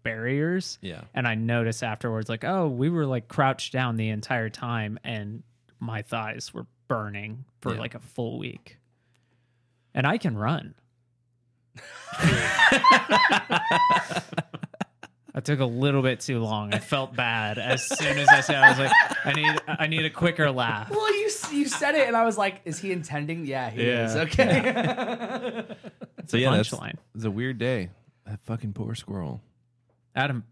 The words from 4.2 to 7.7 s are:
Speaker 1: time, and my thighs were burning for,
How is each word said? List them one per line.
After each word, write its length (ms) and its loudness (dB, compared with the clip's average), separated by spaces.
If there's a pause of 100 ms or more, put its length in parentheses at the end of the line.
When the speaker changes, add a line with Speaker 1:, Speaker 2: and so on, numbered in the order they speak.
Speaker 1:
time, 540 -6
and 400 -8 (360)
my 220 -6
thighs 500 -8
were 140 -12 (220)
burning 580 -6 (160)
for, 140 -4